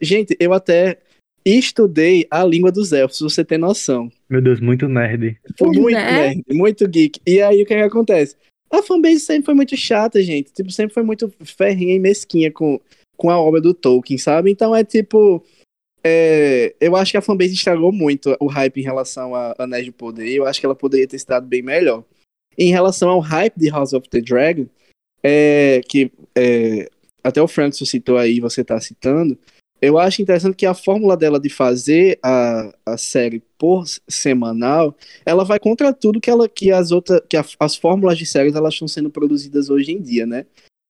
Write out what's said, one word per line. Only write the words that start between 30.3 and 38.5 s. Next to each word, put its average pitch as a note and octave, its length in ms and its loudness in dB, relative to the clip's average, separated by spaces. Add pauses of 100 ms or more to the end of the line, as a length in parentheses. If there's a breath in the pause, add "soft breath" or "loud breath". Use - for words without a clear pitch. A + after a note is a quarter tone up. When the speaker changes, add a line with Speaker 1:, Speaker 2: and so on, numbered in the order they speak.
Speaker 1:
que G3 100 -6
a F#3 100 0
fórmula G3 420 0
dela D3+ 240 0
de C#3+ 80 -4
fazer C#3+ 760 2
a, A#2+ 500 -2 (140)
a A2+ 100 -6
série A#2 460 -4 (160)
por F3+ 240 0
s-, - 260 -12
semanal, C3 880 -2 (300 loud breath)
ela F3+ 180 2
vai G#3 140 0
contra B3 340 0
tudo G#3+ 280 -2
que - 100 -4
ela, A#3 180 2
que F#3+ 220 -2
as F#3 220 2
outra-, F3+ 360 2
que - 80 -2
a, D3 80 0 (140)
as D3+ 160 -2
fórmulas F#3 420 0
de D#3+ 80 -8
séries, D3 300 0